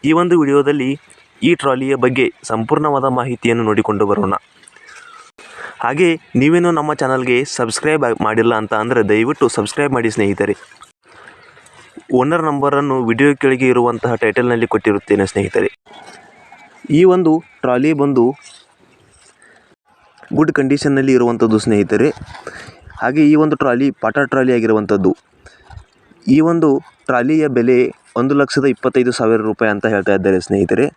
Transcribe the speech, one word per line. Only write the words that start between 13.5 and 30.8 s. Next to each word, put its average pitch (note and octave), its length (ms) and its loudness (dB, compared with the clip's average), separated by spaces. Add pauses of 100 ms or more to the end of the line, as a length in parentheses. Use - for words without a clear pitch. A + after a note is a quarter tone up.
ಇರುವಂತಹ A#2+ 480 0
ಟೈಟಲ್‌ನಲ್ಲಿ A#2 520 0
ಕೊಟ್ಟಿರುತ್ತೇನೆ G2+ 580 0
ಸ್ನೇಹಿತರೆ. G2 440 -2 (1200)
ಈ D#3 140 4
ಒಂದು F3+ 300 4 (260)
ಟ್ರಾಲಿ B2+ 340 0
ಬಂದು C#3 320 2 (2000)
ಗುಡ್ D3+ 220 0
ಕಂಡೀಷನ್‌ನಲ್ಲಿ C3+ 600 0
ಇರುವಂಥದ್ದು A#2 460 2
ಸ್ನೇಹಿತರೆ. G#2+ 500 0 (880)
ಹಾಗೆ C3 300 -2
ಈ D3+ 100 6
ಒಂದು D3+ 200 2
ಟ್ರಾಲಿ C3+ 360 0
ಪಾಟಾ A2+ 320 -4
ಟ್ರಾಲಿ C3 300 0
ಆಗಿರುವಂಥದ್ದು. G#2+ 580 0 (1160)
ಈ C3+ 140 4
ಒಂದು E3 280 2 (360)
ಟ್ರಾಲಿಯ C3+ 420 0
ಬೆಲೆ B2 300 2 (380)
ಒಂದು C3 200 0
ಲಕ್ಷದ C#3 300 0
ಇಪ್ಪತ್ತೈದು B2+ 460 0
ಸಾವಿರ A2+ 300 0
ರೂಪಾಯಿ G#2+ 300 -2
ಅಂತ G2+ 140 -4
ಹೇಳ್ತಾ G2+ 280 0
ಇದ್ದಾರೆ F#2+ 260 0
ಸ್ನೇಹಿತರೆ. G2 460 0 (120)